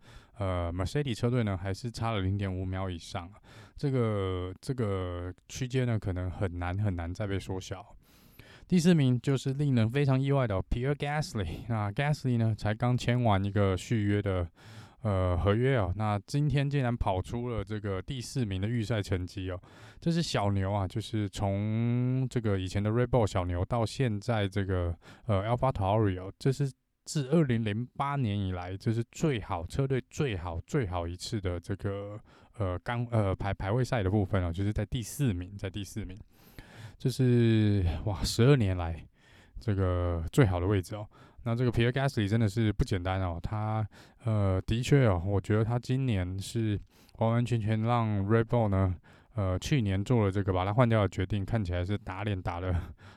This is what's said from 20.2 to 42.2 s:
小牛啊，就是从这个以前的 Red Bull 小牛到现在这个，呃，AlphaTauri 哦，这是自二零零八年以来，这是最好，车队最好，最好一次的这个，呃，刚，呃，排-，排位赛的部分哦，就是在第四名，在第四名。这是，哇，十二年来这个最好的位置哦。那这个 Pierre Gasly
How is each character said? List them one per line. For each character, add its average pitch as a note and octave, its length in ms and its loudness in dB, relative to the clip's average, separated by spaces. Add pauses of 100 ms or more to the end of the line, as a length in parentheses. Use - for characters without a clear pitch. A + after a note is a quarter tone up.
小 G#2 300 0
牛 F#2+ 200 0
啊， G2 160 0
就 A2+ 140 -6
是 G#2+ 260 -2
从 A#2 1000 0
这 - 100 -2
个 G#2+ 180 0
以 F#2 80 -2
前 F#2+ 160 -2
的 G#2 80 2
Red A#2+ 180 2
Bull A#2+ 200 2
小 F#2+ 160 0
牛 F2+ 220 0
到 A#2 200 0
现 G#2+ 360 -2
在 G#2+ 260 0
这 F#2+ 180 -2
个， F2 320 -2 (280)
呃， G2 240 0
AlphaTauri G#2+ 720 2
哦， F#2+ 180 -12
这 C#3 100 0
是 C3+ 220 -2 (320)
自 C#3+ 240 -4
二 E3+ 160 4
零 A#2+ 180 2
零 A2 240 -2 (120)
八 C#3 180 -2
年 G#2+ 240 2
以 F#2+ 140 0
来， F2+ 240 -6
这 A#2 160 0
是 A#2 180 0
最 C3+ 300 0
好， F2 240 -4
车 C3+ 200 -2
队 C3 240 0
最 B2 280 -2
好， E2 240 -6
最 C3 260 -2
好 F2 180 -4
一 F2 100 -6
次 - 240 -6
的 F2+ 200 -2
这 G2 160 -6
个， G2+ 440 -8 (380)
呃， F2+ 220 -2
刚， A#2+ 320 -4
呃， G2+ 240 2
排-， G2 180 -2
排 G2 180 -4
位 B2+ 120 2
赛 A#2+ 180 0
的 F#2 80 2
部 G2+ 160 2
分 F#2 180 0
哦， E2+ 80 -2
就 F2 120 -4
是 G#2 100 0
在 A2 100 -2
第 A#2 200 -4
四 B2+ 300 0
名， F#2 220 -6
在 G2 140 -6
第 G2 140 -8
四 G2 200 -10
名。 F#2 140 -12 (800)
这 - 120 -2
是， A2+ 760 4 (200)
哇， G2+ 180 -2
十 - 200 4
二 C#3 120 8
年 G2 220 2
来 E2 280 -6 (540)
这 G#2 160 -2
个 F2+ 560 0
最 C#3+ 140 6
好 F2+ 140 0
的 F2 60 0
位 G2 160 2
置 G2 140 -8
哦。 G#2 100 -8 (380)
那 A#2 100 -2
这 B2 120 0
个 B2 40 4
Pierre A#2 220 2
Gasly C3+ 360 0